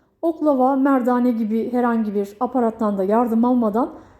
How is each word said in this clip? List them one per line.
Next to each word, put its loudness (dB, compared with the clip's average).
oklava, 2
merdane 2
gibi -2
herhangi 0
bir -4
aparattan -2
da 0
yardım 2
almadan 0